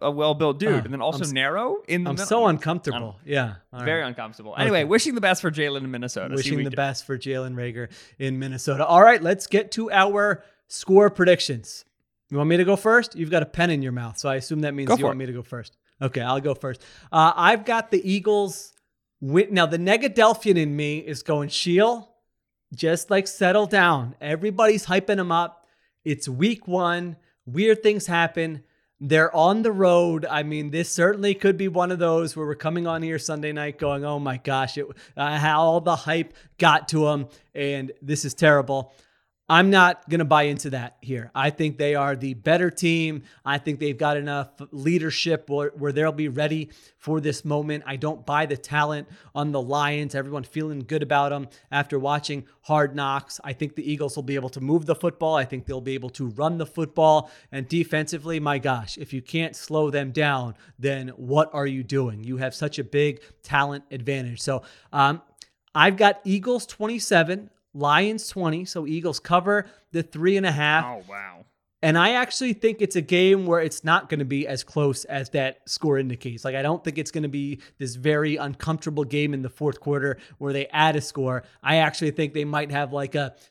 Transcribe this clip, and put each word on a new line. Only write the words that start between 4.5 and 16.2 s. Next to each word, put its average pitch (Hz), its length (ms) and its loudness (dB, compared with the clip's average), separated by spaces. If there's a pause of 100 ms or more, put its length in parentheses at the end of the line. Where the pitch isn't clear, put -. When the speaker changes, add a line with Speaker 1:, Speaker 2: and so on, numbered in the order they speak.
Speaker 2:
Okay. - 80 -2
Speaker 1:
Anyway, 202 200 2
wishing 226 320 2
the 233 60 -4
best 185 220 2
for 160 100 0
Jalen 143 320 -2
in 131 80 -8
Minnesota. 120 380 -6
See 135 80 -6
Speaker 2:
Wishing 135 160 -2
Speaker 1:
what 147 100 -2
Speaker 2:
the - 0 -
Speaker 1:
we 139 60 -4
do. 123 60 -8
Speaker 2:
best 139 300 -4
for 135 100 -6
Jalen 131 380 -6
Reagor 120 340 -8 (300)
in 131 220 -4
Minnesota. 135 440 -2
All 170 200 10
right, 226 180 10
let's 185 240 0
get 208 260 0
to 220 200 -6
our 202 500 4 (240)
score 196 420 6
predictions. 175 760 2 (460)
You 143 80 -2
want 147 120 2
me 170 60 4
to 180 80 6
go 196 100 4
first? 226 400 4
You've 160 160 -6
got 160 140 2
a - 20 -12
pen 170 240 0
in 147 100 0
your 131 120 -4
mouth, 120 260 -10
so 147 100 -4
I 135 60 0
assume 151 280 -4
that 147 120 -2
means 139 140 -4
Speaker 1:
Go 220 60 4
Speaker 2:
you 180 80 0
Speaker 1:
for 143 40 2
Speaker 2:
want 127 120 -2
Speaker 1:
it. - 20 -
Speaker 2:
me 131 60 -8
to 123 60 -8
go 120 120 -10
first. - 320 -16 (260)
Okay, 127 180 -2